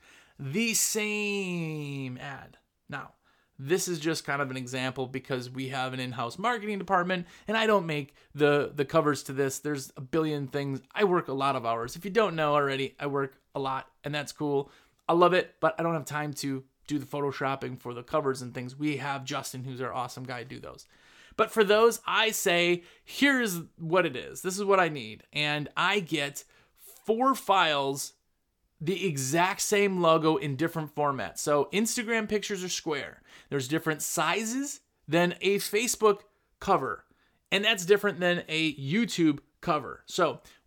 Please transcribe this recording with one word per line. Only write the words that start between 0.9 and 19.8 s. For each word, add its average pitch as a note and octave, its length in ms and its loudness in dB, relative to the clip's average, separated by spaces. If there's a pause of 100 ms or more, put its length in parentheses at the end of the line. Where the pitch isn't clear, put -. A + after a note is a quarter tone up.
ad. - 400 -14 (300)
Now, - 260 -12 (440)
this F3 300 -2
is F3 100 -4
just D#3 260 -2
kind C#3+ 160 -2
of C3+ 120 -2
an C3 40 -6
example B2+ 500 -4
because B2+ 440 -6
we C3 200 -8
have C3 220 -4
an C3 60 -6
in-house B2 400 -6
marketing G#3+ 400 -2
department F3+ 480 0 (220)
and G#3+ 80 0
I A3 100 2
don't G3 200 6
make D3 280 -4 (220)
the, D3 360 4
the C#3+ 120 0
covers D3 400 2
to C#3+ 80 -10
this. C3+ 260 0
There's D3 380 -6
a - 40 -12
billion D3 460 0
things. C#3 340 -4 (140)
I G#3 80 2
work F3+ 240 4
a C3+ 60 -6
lot C3+ 240 2
of A#2 100 -4
hours. A#2 300 -2
If E3+ 80 -14
you G3+ 80 -6
don't F#3+ 240 2
know D3+ 180 2
already, C3+ 460 0
I C#3+ 80 -4
work C#3 320 -4 (140)
a - 40 -6
lot C3 320 -6 (140)
and C#3+ 100 -6
that's D3 160 -6
cool. C#3+ 400 -2 (380)
I E3 60 4
love F3 180 8
it, - 260 2
but D#3+ 180 2
I E3 60 -2
don't E3+ 120 0
have D3 100 -4
time D3 300 -6
to C3+ 280 -4 (240)
do D3 140 -2
the B2 60 -10
photoshopping C3+ 720 -4
for B2 120 -10
the A#2+ 120 -10
covers C3+ 360 -2
and B2 140 -12
things. B2+ 220 -10
We D3 220 -2
have C#3 260 -6
Justin, C3+ 400 -6
who's C3 160 -8